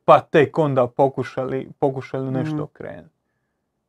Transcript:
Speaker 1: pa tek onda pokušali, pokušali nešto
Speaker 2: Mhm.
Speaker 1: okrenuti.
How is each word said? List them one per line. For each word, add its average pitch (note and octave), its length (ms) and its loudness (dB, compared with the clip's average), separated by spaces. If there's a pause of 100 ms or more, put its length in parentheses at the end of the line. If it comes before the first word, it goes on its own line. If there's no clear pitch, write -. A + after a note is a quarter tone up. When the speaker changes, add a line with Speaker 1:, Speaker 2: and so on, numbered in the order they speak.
Speaker 1:
pa D3+ 140 8
tek C#3 400 2
onda C3 280 2
pokušali, C3 840 -4 (100)
pokušali C3+ 520 -4
nešto D#3 220 -4
Speaker 2:
Mhm. D3+ 100 -4
Speaker 1:
okrenuti. - 460 -16 (800)